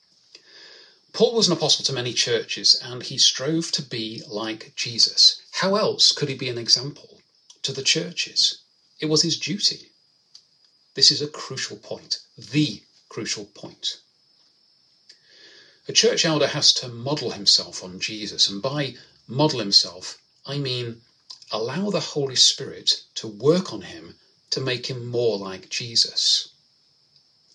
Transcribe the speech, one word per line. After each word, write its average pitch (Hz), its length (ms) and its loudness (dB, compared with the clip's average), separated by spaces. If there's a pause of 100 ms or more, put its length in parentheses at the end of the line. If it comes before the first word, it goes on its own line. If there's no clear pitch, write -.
(1160)
Paul 233 200 4
was 214 120 4
an 170 80 4
apostle 156 320 2
to 135 80 -2
many 123 180 -4
churches, 110 680 2
and 123 200 -12
he 135 140 -10
strove 160 560 2
to 160 100 -2
be 113 460 -8
like 110 480 -8
Jesus. - 640 4 (100)
How 190 260 2
else 175 360 4
could 139 160 0
he 135 60 -2
be 127 160 -4
an 120 80 -4
example 123 640 -2 (400)
to - 100 -4
the 135 100 -6
churches? - 760 0 (420)
It 156 80 -2
was 156 140 4
his 165 160 0
duty. - 540 -4 (1040)
This 139 160 8
is 147 120 0
a 151 40 -2
crucial - 520 -8
point, - 400 -8 (180)
the 117 460 0 (260)
crucial 104 380 -8
point. - 540 -10 (1900)
A - 40 -8
church - 320 4
elder 151 220 2
has - 280 4
to 131 140 -6
model 120 420 -4
himself 95 520 0
on 92 160 -14
Jesus, 107 500 -2
and 98 120 -6
by 135 340 -4 (320)
model 131 320 0
himself, 95 600 0 (280)
I 143 120 -4
mean 123 420 -4 (500)
allow 135 400 -2
the 170 100 0
Holy 135 360 -4
Spirit - 680 0 (140)
to - 100 -10
work 139 460 0
on 104 80 -10
him - 340 -16 (360)
to 147 100 -2
make 127 260 -4
him 120 200 -8
more 120 320 2
like 95 320 -10
Jesus. - 800 0 (1040)